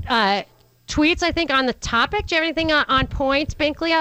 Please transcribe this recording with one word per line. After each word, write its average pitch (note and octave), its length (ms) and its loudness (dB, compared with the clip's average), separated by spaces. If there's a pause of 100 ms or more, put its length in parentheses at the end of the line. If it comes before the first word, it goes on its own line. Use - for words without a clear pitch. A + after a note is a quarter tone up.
uh, G#3 340 2 (460)
tweets, D#4 340 2
I E4+ 100 0
think, D#4+ 200 -2
on C4+ 140 2
the A#3+ 80 0
topic. C4+ 520 -2
Do - 80 -4
you D#4+ 60 2
have D#4+ 60 -2
anything D#4+ 260 -2
on, D4 160 2
on C4 180 2
point, C#4 520 -2
Binkley, D#4 420 -2